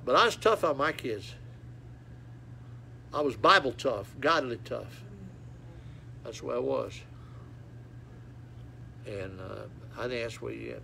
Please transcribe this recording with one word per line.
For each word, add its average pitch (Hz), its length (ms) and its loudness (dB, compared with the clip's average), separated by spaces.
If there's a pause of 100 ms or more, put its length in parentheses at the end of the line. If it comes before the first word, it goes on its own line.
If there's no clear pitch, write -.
But 131 100 8
I 220 100 12
was 202 100 4
tough 214 280 6
on 151 120 4
my 147 160 4
kids. 110 420 -4 (1800)
I 143 80 4
was 131 140 4
Bible 151 360 10
tough, 110 480 0
godly 135 420 4
tough. - 400 -6 (1200)
That's - 180 -8
the - 60 -6
way 120 100 0
I - 20 4
was. - 420 0 (2000)
And, 95 340 -6
uh, 92 220 -8 (360)
I 113 40 -4
didn't 120 240 0
ask 117 160 -6
what 113 140 -4
you, 117 280 -6